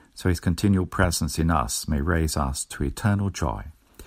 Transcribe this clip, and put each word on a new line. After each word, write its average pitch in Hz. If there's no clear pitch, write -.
so -
his 87
continual 95
presence 85
in 80
us 69
may 71
raise 82
us 69
to -
eternal 101
joy. 53